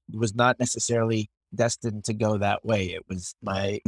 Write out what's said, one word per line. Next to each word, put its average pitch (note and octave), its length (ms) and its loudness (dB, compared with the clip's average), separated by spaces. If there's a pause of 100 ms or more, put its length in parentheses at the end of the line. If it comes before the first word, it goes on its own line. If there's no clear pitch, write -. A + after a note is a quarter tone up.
(140)
was A2 200 0
not B2 240 4
necessarily A2+ 720 0 (260)
destined A2+ 480 -2
to A2+ 120 -2
go G#2+ 240 2
that G2+ 260 0
way. G#2 220 2
It E2+ 240 -8
was F#2 320 -8
my G2+ 460 -2